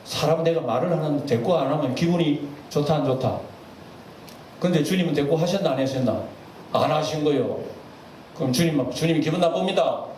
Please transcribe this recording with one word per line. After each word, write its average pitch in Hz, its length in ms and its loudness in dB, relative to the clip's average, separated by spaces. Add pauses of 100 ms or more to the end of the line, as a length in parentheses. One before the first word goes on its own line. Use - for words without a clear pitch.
사람 160 400 0
내가 165 180 2
말을 120 300 0
하는데 151 340 0
대꾸 123 300 2
안 135 160 2
하면 147 240 0
기분이 165 460 2 (280)
좋다, 151 260 2
안 135 100 0
좋다? 120 340 0 (1200)
근데 160 240 2
주님은 170 300 2
대꾸 143 220 2
하셨나, 170 360 2
안 131 80 0
하셨나? 123 440 0 (500)
안 131 180 2
하신 151 320 0
거요. 127 360 2 (760)
그럼 139 160 -2
주님, 147 400 2
주님 160 300 2
기분 160 180 0
나쁩니다. 185 680 2 (120)